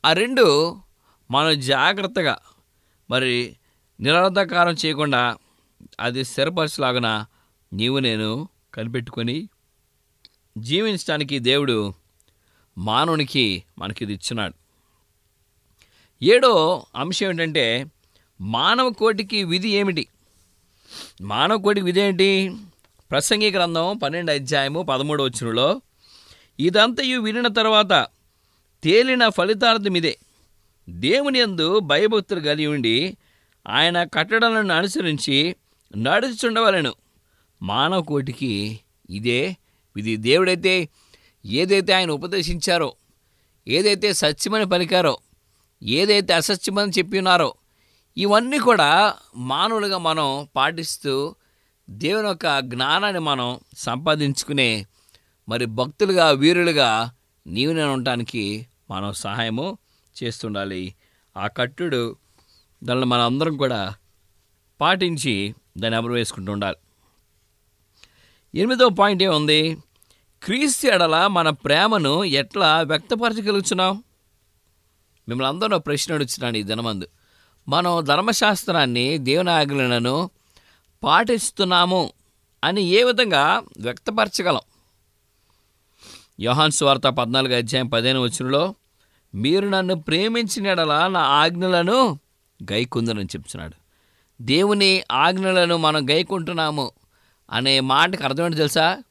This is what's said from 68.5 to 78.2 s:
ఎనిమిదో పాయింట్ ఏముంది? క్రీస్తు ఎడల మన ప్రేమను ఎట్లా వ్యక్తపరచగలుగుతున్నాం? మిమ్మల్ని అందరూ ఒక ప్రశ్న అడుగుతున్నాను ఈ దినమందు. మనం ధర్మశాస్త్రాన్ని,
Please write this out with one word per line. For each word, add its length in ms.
ఎనిమిదో 340
పాయింట్ 340
ఏముంది? 540
క్రీస్తు 440
ఎడల 400
మన 220
ప్రేమను 720
ఎట్లా 580
వ్యక్తపరచగలుగుతున్నాం? 1200
మిమ్మల్ని 180
అందరూ 300
ఒక 80
ప్రశ్న 280
అడుగుతున్నాను 440
ఈ 60
దినమందు. 440
మనం 360
ధర్మశాస్త్రాన్ని, 1120